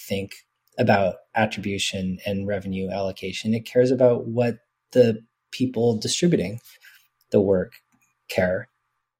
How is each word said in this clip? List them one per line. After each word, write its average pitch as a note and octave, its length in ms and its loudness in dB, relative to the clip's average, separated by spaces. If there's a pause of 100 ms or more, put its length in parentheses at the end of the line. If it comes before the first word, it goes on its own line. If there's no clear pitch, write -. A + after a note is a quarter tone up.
think G2 240 -6 (480)
about G2+ 360 2 (200)
attribution G2 880 -2
and G2 220 -4
revenue F#2+ 420 -4
allocation. G2 640 -4
It A2+ 120 -4
cares B2+ 260 4
about B2 360 2
what A#2 320 -2 (340)
the A#2 300 4 (280)
people A#2+ 480 0
distributing A#2 600 0 (720)
the G#2 100 6
work F#2+ 320 2 (560)
care. F#2 400 -2 (500)